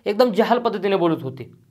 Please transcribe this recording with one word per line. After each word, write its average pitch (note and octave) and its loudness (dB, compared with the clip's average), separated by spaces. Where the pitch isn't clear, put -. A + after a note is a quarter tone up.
एकदम G#3+ 2
जहाल G#3 2
पद्धतीने G3+ 0
बोलत E3 0
होते. C3 -12